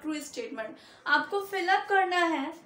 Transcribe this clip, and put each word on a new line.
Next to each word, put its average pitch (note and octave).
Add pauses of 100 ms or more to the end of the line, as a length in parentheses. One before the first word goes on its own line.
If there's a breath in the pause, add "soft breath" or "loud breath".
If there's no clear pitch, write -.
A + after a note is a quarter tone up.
true D4+
statement। A3 (240 loud breath)
आपको D4+
फिल F#4+
अप G4+
करना F4+
है। D#4 (160)